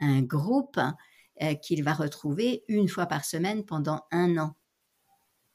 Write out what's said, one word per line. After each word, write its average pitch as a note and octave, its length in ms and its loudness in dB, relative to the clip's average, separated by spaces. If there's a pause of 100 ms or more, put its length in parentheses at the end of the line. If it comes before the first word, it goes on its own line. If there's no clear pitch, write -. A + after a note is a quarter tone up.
un C#3 200 4
groupe, F3+ 580 0 (640)
euh, D3+ 120 0
qu'il D3+ 280 -2
va D3 120 0
retrouver D#3+ 720 -2
une G#3 180 2
fois F3+ 200 -2
par D3+ 180 -2
semaine G3 400 -2
pendant D3+ 380 -2 (100)
un F3 240 4
an. D#3 180 -2 (1000)